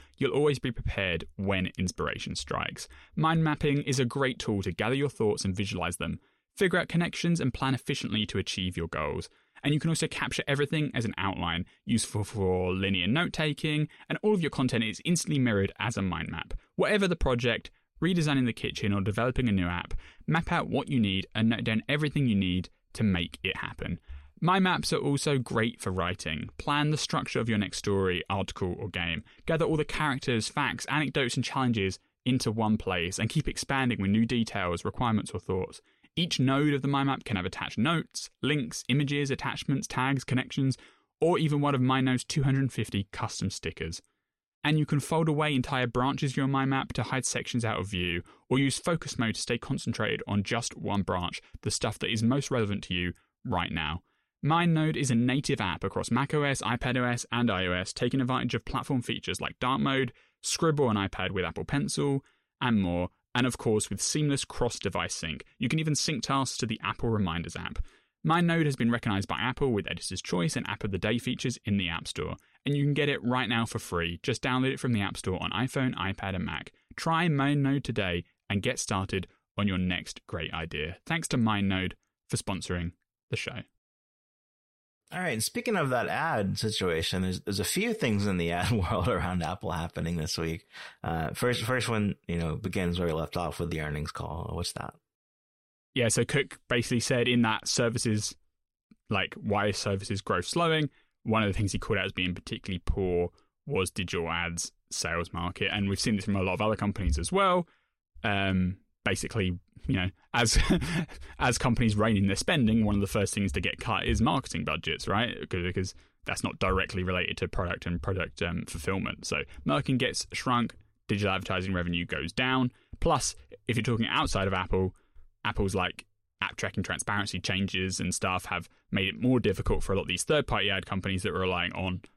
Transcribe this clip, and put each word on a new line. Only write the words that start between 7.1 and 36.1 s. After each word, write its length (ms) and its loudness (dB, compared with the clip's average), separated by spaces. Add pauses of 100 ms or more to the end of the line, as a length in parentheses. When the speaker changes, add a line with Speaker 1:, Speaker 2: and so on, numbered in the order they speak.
Speaker 1:
and 140 0
plan 200 0
efficiently 520 -2
to 120 -4
achieve 400 -2
your 120 -4
goals. 400 -4 (340)
And 100 2
you 60 2
can 100 0
also 180 0
capture 380 -4
everything 480 0
as 120 -2
an 120 -4
outline, 480 -2 (200)
useful 380 0
for 500 2
linear 340 0
note-taking, 800 0 (220)
and 120 -4
all 120 4
of 80 2
your 100 0
content 320 2
is 200 -4
instantly 360 0
mirrored 400 4
as 180 -2
a 40 0
mind 280 -2
map. 240 -8 (220)
Whatever 320 4
the 80 2
project, 560 0 (320)
redesigning 420 4
the 80 2
kitchen 400 -2
or 80 2
developing 480 2
a 40 4
new 140 4
app, 260 -2 (340)
map 240 0
out 160 0
what 220 0
you 100 2
need 340 2
and 160 4
note 140 2
down 260 0
everything 380 2
you 80 4
need 340 2 (240)
to 100 -2
make 380 0
it 160 -2
happen. 420 -6 (400)
Mind 260 4
maps 280 0
are 60 2
also 400 2
great 420 0
for 80 -4
writing. 580 -2 (120)
Plan 320 2
the 60 2
structure 420 -2
of 100 0
your 80 2
next 220 -2
story, 500 2
article, 480 -2
or 100 -6
game. 360 -2 (240)
Gather 180 2
all 120 2
the 60 0
characters, 640 0
facts, 420 -2
anecdotes, 460 0
and 80 2
challenges 540 2 (260)
into 280 2
one 260 2
place 400 -2
and 140 0
keep 160 0
expanding 520 0
with 120 2
new 160 6
details, 580 0
requirements, 460 0
or 80 -6
thoughts. 420 -4 (340)